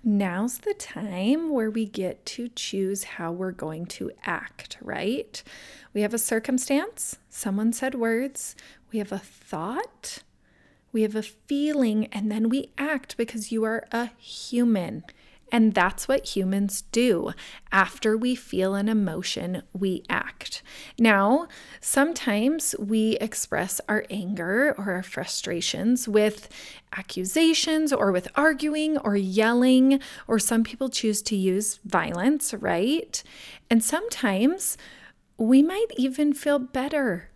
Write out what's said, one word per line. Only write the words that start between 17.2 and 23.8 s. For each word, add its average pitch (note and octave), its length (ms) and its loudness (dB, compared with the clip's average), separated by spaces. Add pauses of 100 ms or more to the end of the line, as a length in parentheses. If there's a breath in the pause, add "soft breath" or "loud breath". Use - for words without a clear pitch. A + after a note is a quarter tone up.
After G#3+ 460 2
we B3 160 0
feel F#3+ 400 -2
an G3+ 160 0
emotion, F#3 720 -2 (100)
we F#3+ 380 -2
act. - 540 -6 (340 loud breath)
Now, A3+ 500 6 (320 loud breath)
sometimes C#4 1000 0
we A3 420 2
express - 680 -4